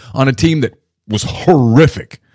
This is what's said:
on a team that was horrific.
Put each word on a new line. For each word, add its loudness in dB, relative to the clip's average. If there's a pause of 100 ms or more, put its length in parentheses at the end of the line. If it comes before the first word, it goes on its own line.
(140)
on 0
a 0
team -2
that -6 (340)
was -4
horrific. 0 (140)